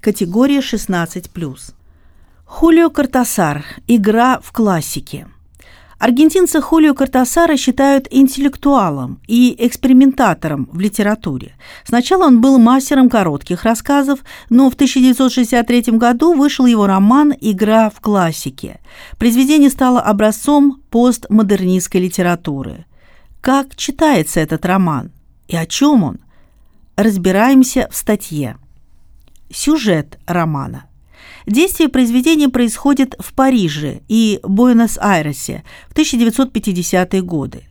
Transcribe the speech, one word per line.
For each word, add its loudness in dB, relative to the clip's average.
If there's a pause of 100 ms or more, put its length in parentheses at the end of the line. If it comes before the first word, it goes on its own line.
Категория 0
шестнадцать -6
плюс. -14 (720)
Хулио 2
Кортасар. -2 (220)
«Игра 2
в -20
классике». -4 (720)
Аргентинца 2
Хулио 2
Кортасара 0
считают 0
интеллектуалом 0
и 2
экспериментатором 0
в -10
литературе. -4 (300)
Сначала 0
он 6
был 4
мастером 4
коротких -4
рассказов, 0 (320)
но 4
в -4
тысяча 0
девятьсот 2
шестьдесят 0
третьем 0
году 2
вышел 2
его 2
роман 2
«Игра 0
в -14
классике». -4 (380)
Произведение 2
стало 0
образцом 0
постмодернистской 0
литературы. -6 (560)
Как -2
читается -2
этот -4
роман? -2 (360)
И -8
о -4
чём 0
он? -8 (760)
Разбираемся 2
в -16
статье. -6 (960)
Сюжет -2
романа. -6 (640)
Действие 0
произведения 0
происходит -2
в -16
Париже -2
и 0
Буэнос-Айресе 0 (260)
в -20
тысяча -2
девятьсот 0
пятидесятые -4
годы. -8